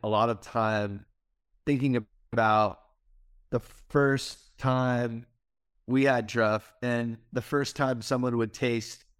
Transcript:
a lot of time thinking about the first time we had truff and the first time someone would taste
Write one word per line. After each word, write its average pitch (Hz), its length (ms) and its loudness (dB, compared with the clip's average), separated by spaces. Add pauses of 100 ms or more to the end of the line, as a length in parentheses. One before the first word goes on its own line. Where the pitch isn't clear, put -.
a 107 40 -2
lot 107 200 4
of 113 140 -2
time 107 640 -2 (600)
thinking 139 300 2 (360)
about 107 460 2 (720)
the 123 80 0
first - 1000 -2
time 123 680 -2 (640)
we 131 160 2
had 123 240 2
truff 110 440 0 (100)
and 120 340 -2 (160)
the 120 100 -4
first 143 320 -2
time 131 260 -2
someone 123 360 -2
would 113 160 -2
taste 117 520 -4 (160)